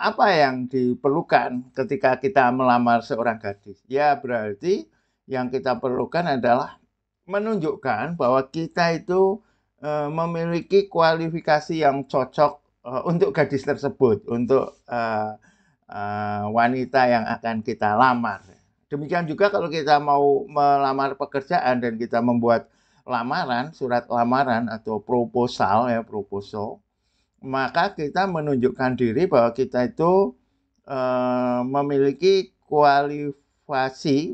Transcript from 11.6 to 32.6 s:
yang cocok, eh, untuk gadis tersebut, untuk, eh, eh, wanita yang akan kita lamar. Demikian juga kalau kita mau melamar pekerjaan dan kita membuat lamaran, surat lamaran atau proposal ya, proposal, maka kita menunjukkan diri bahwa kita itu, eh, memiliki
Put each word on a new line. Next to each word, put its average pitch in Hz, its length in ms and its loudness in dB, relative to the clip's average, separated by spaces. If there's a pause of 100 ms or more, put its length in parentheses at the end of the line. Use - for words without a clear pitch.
yang 143 320 2
cocok, 143 440 0 (360)
eh, 127 160 -4
untuk 165 320 0
gadis 139 240 0
tersebut, 131 640 0
untuk, 120 480 0 (160)
eh, 110 480 -4 (560)
eh, 104 560 -6
wanita 127 640 2
yang 113 160 0
akan 113 320 -4
kita 107 320 -2
lamar. 117 480 2 (480)
Demikian 151 400 -4
juga 196 240 0
kalau 170 160 -2
kita 147 320 2
mau 143 480 2
melamar 139 720 2
pekerjaan 135 640 -2
dan 113 160 -4
kita 120 240 0
membuat 117 480 2 (340)
lamaran, 127 640 -4
surat 123 400 -4
lamaran 120 560 0
atau 110 320 -6
proposal 120 880 0
ya, 117 160 -2
proposal, 104 800 -8 (560)
maka 135 560 -2
kita 175 320 -4
menunjukkan 131 720 -2
diri 123 320 0
bahwa 117 240 4
kita 123 400 -2
itu, 190 400 2 (560)
eh, 123 720 -2
memiliki 143 880 0 (160)